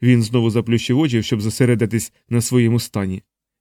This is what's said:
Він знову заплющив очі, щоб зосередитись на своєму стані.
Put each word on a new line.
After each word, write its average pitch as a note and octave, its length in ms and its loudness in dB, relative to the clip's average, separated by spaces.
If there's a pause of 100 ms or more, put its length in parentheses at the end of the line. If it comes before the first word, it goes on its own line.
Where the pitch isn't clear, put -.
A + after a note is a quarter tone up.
Він A#2+ 200 4
знову A2+ 280 0
заплющив A#2 480 0
очі, B2 240 0
щоб A2 180 -4
зосередитись A2+ 720 0 (160)
на A#2 120 0
своєму A#2 400 2
стані. F#2+ 420 -6 (380)